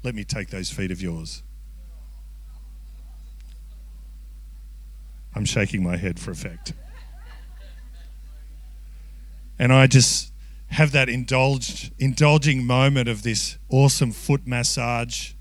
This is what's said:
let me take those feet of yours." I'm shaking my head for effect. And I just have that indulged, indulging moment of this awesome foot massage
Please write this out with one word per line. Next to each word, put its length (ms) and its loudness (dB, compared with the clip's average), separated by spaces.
let 140 -4
me 80 -6
take 260 -4
those 200 -6
feet 220 -2
of 100 -6
yours." 420 -6
I'm 100 -2
shaking 380 0
my 140 0
head 220 -2
for 120 -8
effect. 420 -10
And 140 6
I 140 12
just 440 6
have 260 4
that 160 4
indulged, 920 2
indulging 680 6
moment 440 6
of 140 -2
this 340 -2
awesome 460 6
foot 340 0
massage 920 -2